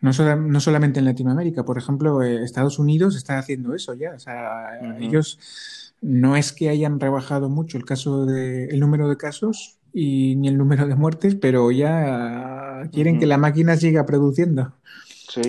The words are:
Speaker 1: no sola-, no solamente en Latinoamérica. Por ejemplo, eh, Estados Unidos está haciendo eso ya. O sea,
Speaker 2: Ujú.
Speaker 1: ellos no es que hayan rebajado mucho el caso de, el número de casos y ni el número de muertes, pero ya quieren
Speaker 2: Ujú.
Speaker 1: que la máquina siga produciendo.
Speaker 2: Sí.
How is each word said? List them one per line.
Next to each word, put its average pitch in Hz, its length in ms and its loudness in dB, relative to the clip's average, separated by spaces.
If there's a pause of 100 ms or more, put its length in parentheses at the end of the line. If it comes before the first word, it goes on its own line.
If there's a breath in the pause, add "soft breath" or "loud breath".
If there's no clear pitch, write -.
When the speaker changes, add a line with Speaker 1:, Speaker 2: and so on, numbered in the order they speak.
Speaker 1:
no 135 120 2
sola-, 151 220 4
no 151 240 2
solamente 147 400 2
en 135 60 2
Latinoamérica. 131 580 0
Por 123 140 -4
ejemplo, 139 460 0
eh, 120 200 -2
Estados 135 360 -2
Unidos 160 360 2
está 135 220 -6
haciendo 135 380 -6
eso - 180 -10
ya. 151 220 -10
O 120 40 -18
sea, 113 600 -12
Speaker 2:
Ujú. 117 220 -10
Speaker 1:
ellos - 1000 -6
no 131 340 2
es 147 160 0
que 156 180 -2
hayan 147 300 0
rebajado 139 500 -2
mucho 156 280 -4
el 120 80 -10
caso 139 400 -2
de, 131 400 -4
el 143 140 -2
número 147 280 2
de 143 100 0
casos 208 600 -6 (160)
y 135 420 0
ni 139 120 0
el 139 100 2
número 143 300 2
de 139 80 0
muertes, 160 400 2
pero 127 360 2
ya 135 1200 -2
quieren 160 240 2
Speaker 2:
Ujú. - 60 2
Speaker 1:
que 160 60 4
la 143 100 4
máquina 160 400 4
siga 160 280 4
produciendo. 143 680 2 (560 loud breath)
Speaker 2:
Sí. 120 200 -6